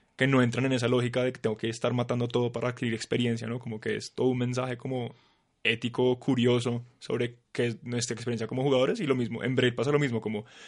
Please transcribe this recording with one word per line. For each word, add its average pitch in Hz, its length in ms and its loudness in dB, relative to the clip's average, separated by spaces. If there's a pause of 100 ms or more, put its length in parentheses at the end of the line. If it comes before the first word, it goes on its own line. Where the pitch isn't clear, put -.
(160)
que 135 100 2
no 131 160 6
entran 123 240 2
en 131 60 2
esa 120 160 2
lógica 123 360 2
de 131 80 0
que - 80 -14
tengo 110 160 -2
que 113 120 -4
estar 120 240 -2
matando 120 360 0
todo 120 240 0
para 123 160 -2
adquirir 120 260 -4
experiencia, 117 520 -2
¿no? 117 120 -6
Como 110 220 -10
que 107 160 -4
es - 180 -10
todo 127 140 0
un 123 100 0
mensaje 123 380 -2
como 131 380 -6 (500)
ético, 120 560 2
curioso, 120 640 2 (160)
sobre 120 380 -4 (120)
qué 123 160 -2
es 113 160 -6
nuestra 117 320 -4
experiencia 113 320 -4
como 127 160 -2
jugadores, 135 380 4
y 170 60 -4
lo 135 100 4
mismo, 117 260 -2
en 127 140 0
Braid 123 180 4
pasa 123 160 0
lo 147 80 4
mismo, 120 220 0
como, 107 240 -4 (240)